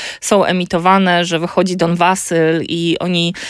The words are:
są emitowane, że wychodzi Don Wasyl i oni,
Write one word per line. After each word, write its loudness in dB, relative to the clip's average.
są 2
emitowane, 2
że -2
wychodzi -2
Don 0
Wasyl 0
i -2
oni, -2